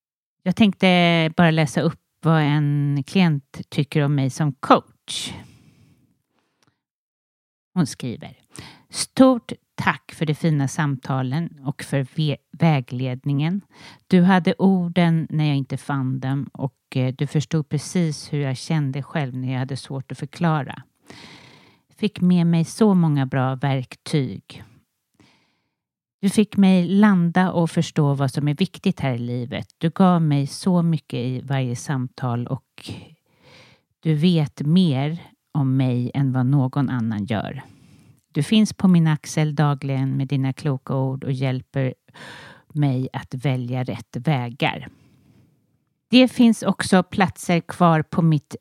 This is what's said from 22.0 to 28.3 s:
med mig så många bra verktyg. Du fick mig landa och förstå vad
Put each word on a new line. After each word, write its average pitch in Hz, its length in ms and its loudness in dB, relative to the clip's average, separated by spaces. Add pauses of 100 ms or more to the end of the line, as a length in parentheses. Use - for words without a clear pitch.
med 180 260 4
mig 165 180 2
så 214 280 2
många 151 320 2
bra 131 300 -2
verktyg. 131 1080 -6 (1600)
Du 196 80 0
fick - 280 2
mig 190 300 6
landa 185 640 4
och 170 200 0
förstå 151 420 0
vad 135 180 -2